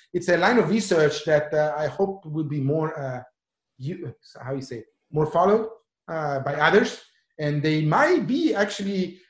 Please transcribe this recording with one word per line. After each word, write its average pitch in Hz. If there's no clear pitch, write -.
it's 175
a 175
line 208
of 170
research 165
that, 151
uh, 151
I 151
hope 196
will 156
be 143
more, 156
uh, 131
you, 147
how 131
you 131
say, 117
more 151
followed, 202
uh, 151
by 139
others. 156
And 147
they 156
might 254
be 285
actually, 196